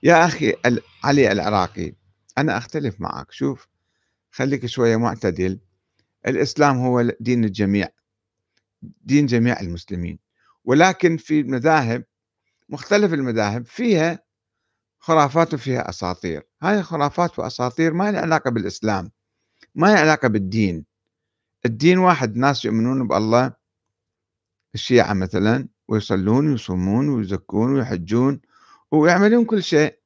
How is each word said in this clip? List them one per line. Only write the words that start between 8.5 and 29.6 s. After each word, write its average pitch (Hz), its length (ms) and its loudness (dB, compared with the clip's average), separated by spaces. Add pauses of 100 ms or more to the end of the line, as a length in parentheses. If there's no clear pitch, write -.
دين - 440 0
جميع 120 340 0
المسلمين، 87 580 -8 (460)
ولكن 165 520 2
في 151 240 -2
المذاهب، 127 640 0 (640)
مختلف 202 440 0
المذاهب، 117 540 -2
فيها 175 520 0 (800)
خرافات 160 560 2
وفيها 123 340 -4
أساطير. 90 580 -8 (160)
هاي 196 200 0
خرافات 156 560 -4
وأساطير 131 540 -2
ما 196 200 -2
لها 185 80 -4
علاقة 156 300 0
بالإسلام، 101 600 -4 (640)
ما 156 120 2
لها 208 140 6
علاقة 151 280 2
بالدين. 98 560 0 (840)
الدين 139 320 2
واحد، 139 380 2
ناس 135 280 0
يؤمنون 117 440 -2
بالله، 113 440 0 (1200)
الشيعة 117 380 2
مثلًا، 104 560 -2 (200)
ويصلون 107 640 0
ويصومون 104 580 -2
ويزكون 110 680 -2
ويحجون 123 680 -2 (500)
ويعملون 185 540 4
كل 220 180 -2